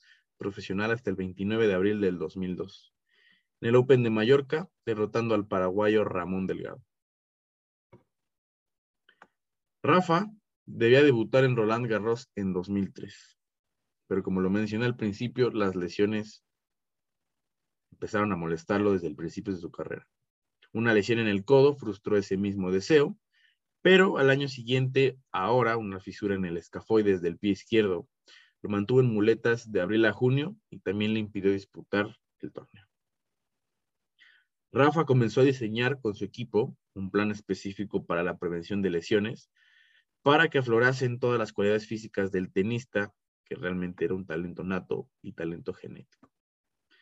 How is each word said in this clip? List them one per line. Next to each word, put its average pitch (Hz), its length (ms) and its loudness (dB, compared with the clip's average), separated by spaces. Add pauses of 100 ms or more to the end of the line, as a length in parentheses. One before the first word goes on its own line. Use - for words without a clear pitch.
(360)
profesional 101 540 -6
hasta 113 200 -4
el 92 60 -4
veintinueve 98 520 -2
de 95 60 2
abril 101 260 0
del 92 180 0
dos 80 180 -8
mil 92 200 -6
dos, - 360 -14 (680)
en 117 80 -4
el 120 80 6
Open 127 260 6
de 113 80 0
Mallorca, 135 580 2 (160)
derrotando 113 520 -2
al 101 100 -2
paraguayo 104 560 2
Ramón 95 460 -4
Delgado. - 340 -8 (3000)
Rafa 175 500 2 (320)
debía 117 400 4
debutar 131 400 2
en 127 100 2
Roland 113 320 0
Garros 110 480 -4
en 95 180 -4
dos 90 160 -6
mil 98 240 -4
tres, - 460 -20 (720)
pero 95 160 -2
como 92 160 -2
lo 92 100 0
mencioné 107 360 -2
al 123 100 -2
principio, 117 540 -2
las 98 260 -2
lesiones 104 640 -2 (1500)
empezaron 104 400 -2
a 90 40 -4
molestarlo 92 560 0
desde 87 140 0
el 73 80 -8
principio 85 400 -8
de 85 60 -10
su 85 100 -12
carrera. - 340 -10 (680)
Una 117 200 0
lesión 110 280 2
en 110 80 0
el 101 160 0
codo 135 320 6
frustró 104 400 -4
ese 98 200 0
mismo 98 360 -2
deseo, 143 440 2 (640)
pero 185 380 6
al 135 120 6
año 139 180 2
siguiente, 131 680 0 (140)
ahora 117 460 2
una 95 240 -6
fisura 98 340 -4
en 95 100 -2
el 87 120 -4
escafoides 98 680 0
del 85 160 -4
pie 104 140 0
izquierdo 98 560 0 (520)
lo 98 80 -10
mantuvo 104 300 0
en 127 80 6
muletas 110 640 0
de 101 100 0
abril 107 260 2
a 104 60 2
junio 139 440 0 (140)
y 98 100 -20
también 104 340 -2
le 110 60 -2
impidió 101 320 -2
disputar 101 640 -6 (220)
el - 120 -14
torneo. - 320 -20 (1900)
Rafa 147 320 2
comenzó 127 380 2
a - 20 6
diseñar 127 560 0
con 101 160 -4
su 104 80 -10
equipo 117 520 -4 (180)
un 95 180 -8
plan 104 180 2
específico 98 760 -6
para 87 200 -2
la 87 120 -4
prevención 87 460 -6
de 95 80 0
lesiones, 101 600 -2 (720)
para 156 260 4
que 143 100 0
aflorasen 123 600 2
todas 120 180 0
las 107 140 -6
cualidades 104 340 0
físicas 101 460 -6
del 92 180 -4
tenista, 104 640 -4 (300)
que - 100 -12
realmente 90 500 -6
era 87 100 -2
un 95 120 -8
talento 87 380 -8
nato - 440 -6 (140)
y 95 120 -16
talento 85 380 -8
genético. - 560 -20 (720)